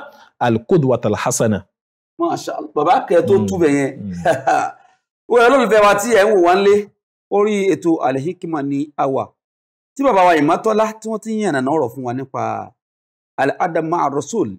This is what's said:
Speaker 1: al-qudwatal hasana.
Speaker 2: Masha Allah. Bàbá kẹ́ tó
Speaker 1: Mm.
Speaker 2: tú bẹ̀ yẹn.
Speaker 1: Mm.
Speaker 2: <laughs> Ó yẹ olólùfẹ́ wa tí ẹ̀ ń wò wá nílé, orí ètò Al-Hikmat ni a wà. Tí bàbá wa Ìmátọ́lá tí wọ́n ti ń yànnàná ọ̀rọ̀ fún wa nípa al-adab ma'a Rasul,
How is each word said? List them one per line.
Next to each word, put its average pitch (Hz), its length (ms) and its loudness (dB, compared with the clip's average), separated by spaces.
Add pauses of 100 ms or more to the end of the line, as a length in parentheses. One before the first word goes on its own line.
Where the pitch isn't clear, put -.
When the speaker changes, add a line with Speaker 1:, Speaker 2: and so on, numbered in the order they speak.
(360)
Speaker 1:
al-qudwatal 120 800 0
hasana. 113 440 -2 (600)
Speaker 2:
Masha - 320 -6
Allah. - 200 -10
Bàbá - 240 2 (100)
kẹ́ 175 200 2
tó - 80 2
Speaker 1:
Mm. 202 140 2
Speaker 2:
tú 190 100 -4
bẹ̀ 165 140 2
yẹn. 139 200 0
Speaker 1:
Mm. - 200 -12 (580)
Speaker 2:
<laughs> - 600 -20
Ó - 60 -4
yẹ 233 100 6
olólùfẹ́ 233 380 4
wa 202 120 6
tí 202 160 -4
ẹ̀ 196 140 4
ń 214 60 2
wò 202 120 2
wá 170 120 4
nílé, 202 200 4 (560)
orí 208 240 0 (160)
ètò 170 200 0 (100)
Al-Hikmat 151 640 -4
ni 143 140 -4 (120)
a 151 160 -2
wà. 131 160 -2 (720)
Tí 277 60 -4
bàbá 196 220 4
wa 175 100 6
Ìmátọ́lá 202 580 0
tí 220 140 -18
wọ́n 220 120 -6
ti 220 120 -12
ń 214 100 -4
yànnàná 139 300 -2
ọ̀rọ̀ 147 180 0
fún 127 140 -14
wa 120 100 -6
nípa 127 300 -8 (920)
al-adab 160 480 -2
ma'a 160 240 -2
Rasul, 147 500 -4